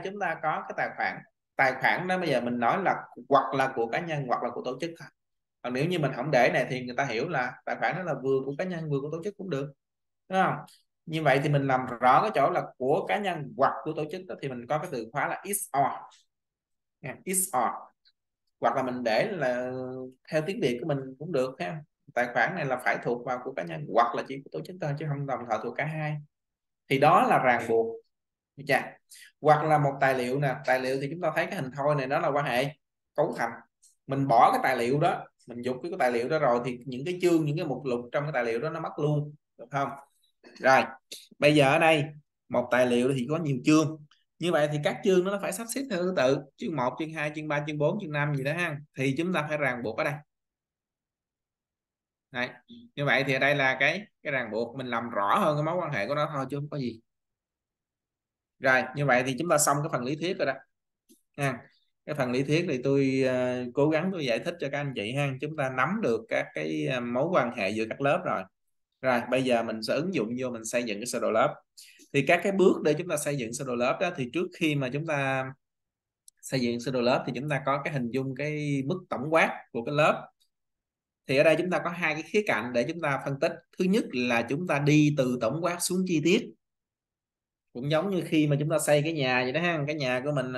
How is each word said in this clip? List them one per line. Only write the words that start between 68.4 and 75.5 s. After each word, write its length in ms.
Rồi, 180
bây 120
giờ 200
mình 200
sẽ 120
ứng 200
dụng 140
vô, 120
mình 140
xây 180
dựng 160
cái 80
sơ 140
đồ 100
lớp. 320
Thì 140
các 160
cái 100
bước 320
để 140
chúng 100
ta 80
xây 200
dựng 160
sơ 120
đồ 100
lớp 260
đó, 160
thì 160
trước 140
khi 160
mà 180
chúng 140
ta 400